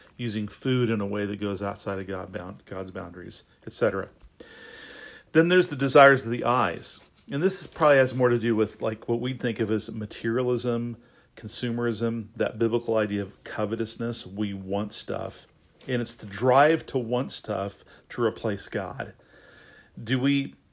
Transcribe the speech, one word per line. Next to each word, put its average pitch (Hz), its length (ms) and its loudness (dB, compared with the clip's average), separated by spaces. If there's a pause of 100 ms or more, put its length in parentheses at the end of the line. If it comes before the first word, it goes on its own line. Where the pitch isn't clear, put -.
(180)
using 107 320 -4
food 127 400 0
in 110 100 0
a 101 80 -2
way 104 180 -2
that 101 140 -6
goes 101 220 -4
outside 101 360 -6
of 95 100 -8
God 92 260 -8
bound-, 90 320 -12
God's 95 260 -10
boundaries, 87 520 -12 (220)
et 113 60 -12
cetera. 98 380 0 (1200)
Then 165 160 6
there's 180 220 4
the 139 80 -6
desires 135 480 8
of 113 40 -6
the 120 140 -4
eyes. 120 560 0 (320)
And 143 100 -4
this 190 200 0
is, - 60 -8
probably 147 320 6
has 123 140 4
more 127 140 4
to 120 100 4
do 113 160 2
with, 107 280 0
like, 110 260 -4
what 117 140 0
we 127 120 -2
think 120 280 -4
of 104 100 0
as 110 180 -2
materialism, 117 1080 -2 (400)
consumerism, 117 960 -2
that 107 240 -2
biblical 113 380 2
idea 101 240 0
of - 240 -10
covetousness. 110 840 -6
We 101 260 -4
want 98 380 -4
stuff. - 560 -8 (400)
And 123 140 -2
it's - 160 -8
the - 80 -14
drive 131 640 4
to 139 100 -2
want 123 340 -2
stuff 101 540 -6 (240)
to - 120 -6
replace 107 460 -2
God. 98 460 -6 (880)
Do 123 180 -2
we, 139 360 0 (180)